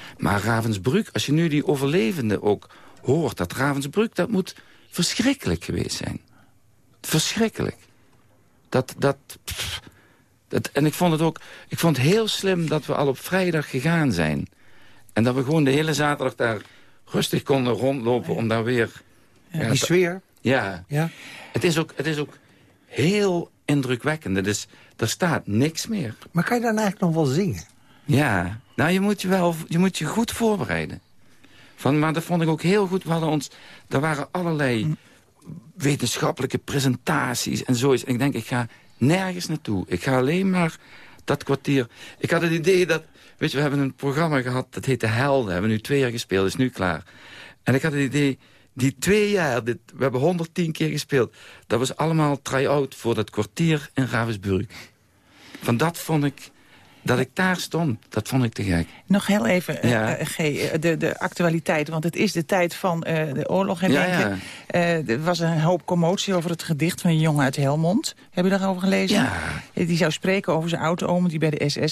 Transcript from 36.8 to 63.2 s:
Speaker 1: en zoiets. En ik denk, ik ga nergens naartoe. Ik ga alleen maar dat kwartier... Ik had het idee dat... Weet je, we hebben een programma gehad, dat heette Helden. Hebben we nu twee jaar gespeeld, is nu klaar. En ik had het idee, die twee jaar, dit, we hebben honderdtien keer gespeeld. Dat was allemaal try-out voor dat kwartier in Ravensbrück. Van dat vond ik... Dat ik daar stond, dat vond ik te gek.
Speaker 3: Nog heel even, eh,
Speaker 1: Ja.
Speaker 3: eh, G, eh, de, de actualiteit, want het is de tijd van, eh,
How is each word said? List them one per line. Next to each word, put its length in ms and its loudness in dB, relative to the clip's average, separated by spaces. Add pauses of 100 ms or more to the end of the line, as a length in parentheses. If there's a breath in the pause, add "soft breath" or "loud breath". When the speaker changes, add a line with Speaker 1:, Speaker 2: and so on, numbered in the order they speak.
Speaker 1:
en 120 0
zoiets. 280 2
En 80 -4
ik 60 0
denk, 160 0
ik 120 -6
ga 200 -2 (300 loud breath)
nergens 500 0
naartoe. 420 -4
Ik 140 -4
ga 140 0
alleen 340 2
maar 260 0 (480 loud breath)
dat 200 -2
kwartier... 420 0 (320 loud breath)
Ik 120 -4
had 120 2
het 100 2
idee 340 4
dat... 160 0 (360 loud breath)
Weet 120 -2
je, 60 -6
we 60 2
hebben 180 2
een 140 -2
programma 460 0
gehad, 300 -2
dat 140 -10
heette 220 0
Helden. 460 2
Hebben 180 0
we 60 2
nu 60 -6
twee 160 0
jaar 120 2
gespeeld, 360 0
is 100 -2
nu 120 2
klaar. 340 -2 (600 loud breath)
En 120 2
ik 80 2
had 100 0
het 80 -2
idee, 380 0 (340 soft breath)
die 260 0
twee 320 4
jaar, 340 2
dit, 140 -4 (180)
we 60 -4
hebben 180 0
honderdtien 520 0
keer 180 -2
gespeeld. 440 0 (320 loud breath)
Dat 120 0
was 180 -2
allemaal 460 0
try-out 520 0
voor 200 -2
dat 160 -2
kwartier 640 -2
in 120 0
Ravensbrück. 640 -2 (920 loud breath)
Van 140 2
dat 220 -2
vond 260 0
ik... 260 -6 (520 soft breath)
Dat 160 0
ik 140 0
daar 240 2
stond, 420 -2 (100)
dat 200 -4
vond 160 2
ik 80 -2
te 100 -8
gek. 240 0 (200 loud breath)
Speaker 3:
Nog 200 2
heel 200 2
even, 360 0
eh, 80 2
Speaker 1:
Ja. 260 2
Speaker 3:
eh, 100 -4
G, 120 -6
eh, 420 0
de, 160 2
de 220 -2
actualiteit, 720 0
want 160 -4
het 120 -2
is 160 2
de 120 -2
tijd 300 2
van, 280 -2
eh, 300 -2